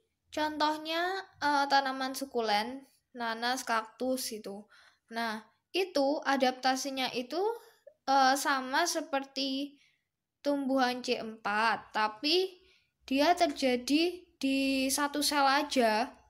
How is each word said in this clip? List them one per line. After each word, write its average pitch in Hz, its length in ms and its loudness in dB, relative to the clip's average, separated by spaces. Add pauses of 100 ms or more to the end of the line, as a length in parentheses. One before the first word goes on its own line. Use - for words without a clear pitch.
(340)
contohnya, 311 880 -2 (160)
eh, 285 320 2
tanaman 269 420 2
sukulen, 240 680 -2 (320)
nanas, 240 480 -4
kaktus 254 720 -2
itu. 208 320 -12 (480)
Nah, 226 320 -6 (240)
itu 277 560 0
adaptasinya 262 880 0
itu, 254 260 -4 (720)
eh, 269 240 6
sama 277 500 0
seperti 277 960 -4 (680)
tumbuhan 262 560 0
C 247 180 -2
empat, 220 720 -2
tapi 302 640 0 (540)
dia 285 240 4
terjadi 302 880 0 (140)
di 269 560 0
satu 285 320 -2
sel 285 180 2
aja 262 680 2 (180)